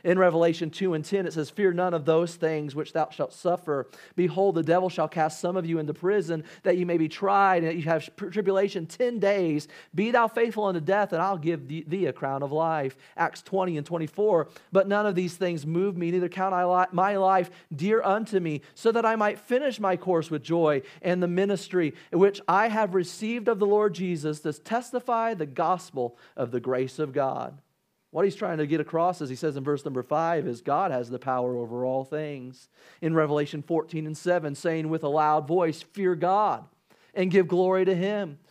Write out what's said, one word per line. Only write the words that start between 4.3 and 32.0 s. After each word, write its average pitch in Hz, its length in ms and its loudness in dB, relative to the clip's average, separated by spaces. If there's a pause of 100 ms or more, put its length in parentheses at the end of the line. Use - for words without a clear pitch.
the 165 80 0
devil 180 260 2
shall 160 200 -2
cast 156 320 -2
some 180 160 -2
of 175 100 -2
you 165 140 -2
into 151 120 -4
prison, 170 520 -2 (180)
that 180 140 2
you 175 100 -2
may 175 120 0
be 160 100 2
tried, 196 560 2
and - 20 0
that 160 80 -2
you 170 80 -4
have 160 320 0
tri-, 311 140 -10
tribulation 190 580 0
ten 240 320 -4
days. 180 480 0 (260)
Be 214 200 0
thou 233 160 4
faithful 220 380 0
unto 175 140 0
death, 190 320 0
and 165 80 0
I'll 196 160 0
give 151 300 -4
thee, 151 180 -8
thee 170 220 -2
a 127 60 0
crown 139 320 -4
of 139 80 -6
life." 156 440 0 (200)
Acts - 260 -2
twenty 185 340 -2
and 147 80 -4
twenty-four, 170 600 0 (240)
But 190 160 4
none 208 200 2
of 196 100 0
these 175 180 -2
things 170 320 -2
move 175 300 -2
me, 170 160 -2
neither 180 160 0
count 190 260 -2
I 180 100 2
li-, 180 280 4
my 190 240 2
life 190 340 4 (240)
dear 196 300 2
unto 196 340 0
me, 160 220 -2 (160)
so 220 160 2
that 226 120 2
I 226 120 2
might 208 240 0
finish 254 400 -2
my 190 160 2
course 165 340 0
with 151 140 -4
joy 151 380 2 (200)
and 180 180 0
the 175 60 2
ministry 180 680 0 (180)
which 196 340 4
I 202 220 4
have 214 320 0
received 220 480 -4
of 226 100 0
the 208 80 2
Lord 208 280 4
Jesus 156 460 -4
to 156 120 -4
testify 233 800 -4
the 165 140 -4
gospel 143 720 -2 (180)
of 120 140 -4
the 123 100 -2
grace 127 380 -4
of 143 160 -4
God. 135 480 -4 (480)
What 160 140 0
he's 202 120 0
trying 180 220 -4
to 151 80 0
get 151 140 0
across, 165 420 0
as 131 80 -6
he 131 60 -6
says 147 200 -4
in 135 80 -6
verse 143 200 -2
number 127 180 -4
five, 160 440 0
is 117 140 -6
God 165 300 0
has 123 180 -4
the 123 100 -8
power 127 380 -2
over 120 280 -6
all 131 200 -2